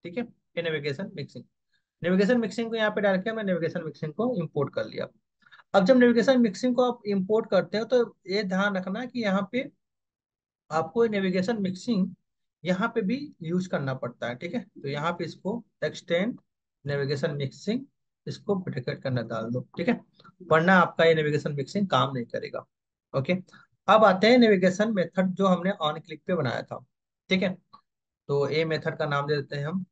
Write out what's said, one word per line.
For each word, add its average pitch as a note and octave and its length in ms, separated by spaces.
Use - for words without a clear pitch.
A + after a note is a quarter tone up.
ठीक F3 120
है, A#3+ 60
ये - 400
navigation D#3 520
mixing, C3 280
Navigation F#3+ 380
mixing A3+ 300
को A3+ 60
यहाँ G#3+ 160
पे A3 100
डाल G3 160
के G3+ 140
मैं A3 120
navigation E3+ 400
mixing D#3 300
को A#3+ 240
import D3 360
कर A2+ 120
लिया। - 220
अब G3 120
जब B3+ 120
navigation A#3+ 440
mixing A#3+ 340
को B3 80
आप A#3+ 240
import G#3 420
करते F#3+ 280
हो A3+ 80
तो B3 120
ये G3+ 180
ध्यान F#3+ 320
रखना F#3+ 280
कि B3 160
यहाँ G3 300
पे B3+ 120
आपको E3+ 360
नेविगेशन G3 540
mixing F#3+ 520
यहाँ F#3 320
पे A3+ 80
भी A3+ 140
यूज़ F3+ 260
करना C#3 260
पड़ता B2 320
है। A#2+ 80
ठीक F3 180
है, B3 80
तो - 260
यहाँ D3 260
पे D3+ 120
इसको A3 380
extend F3 560
navigation C#3+ 520
mixing G3 480
इसको G3 300
predict C3+ 460
के C3+ 60
अंदर B2 160
डाल A2+ 260
दो, B2 100
ठीक F3 100
है, A#3+ 120
वरना E3 240
आपका E3 300
ये E3 100
navigation D3+ 400
मिक्सिंग F#3 340
काम C3+ 240
नहीं A#2+ 140
करेगा। - 380
ओके, C3+ 200
अब G#3+ 180
आते F#3+ 220
हैं B3 100
navigation G#3+ 560
method F#3 400
जो F#3+ 140
हमने F3+ 240
on D3+ 160
click - 280
पे F#3 80
बनाया A#2+ 280
था, - 220
ठीक F#3+ 140
है। F#3 100
तो C#3+ 200
ए D3+ 160
method D#3 320
का D#3 100
नाम C#3+ 200
दे D3+ 80
देते C#3 200
हैं C#3+ 100
हम। F#3 260